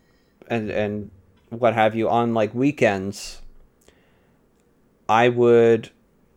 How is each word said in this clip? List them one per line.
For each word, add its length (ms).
and, 220
and 400
what 240
have 220
you, 160
on, 240
like, 200
weekends, 840
I 220
would 600